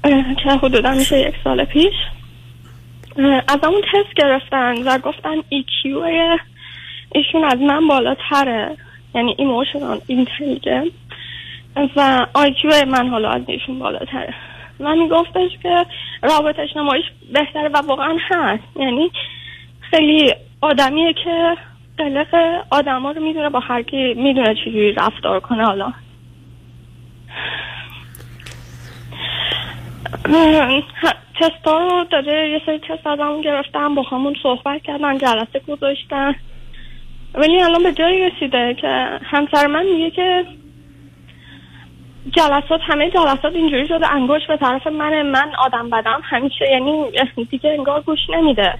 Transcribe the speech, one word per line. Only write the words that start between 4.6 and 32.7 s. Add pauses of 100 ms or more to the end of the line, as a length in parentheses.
و
گفتن (120)
ای (180)
کیو (1120)
ایشون
از
من
بالاتره، (380)
یعنی
ایموشنال
اینتلیجنس، (1040)
و
آی
کیو
من
حالا
از
ایشون
بالاتره. (460)
و
میگفتش (120)
که (360)
رابطه
اجتماعیش (280)
بهتره
و
واقعاً
هست، (140)
یعنی (680)
خیلی (260)
آدمیه (120)
که (420)
قلق
آدما
رو
می‌دونه،
با
هر
کی
می‌دونه
چجوری
رفتار
کنه.
حالا (4000)
تستا
رو
داره،
یه
سری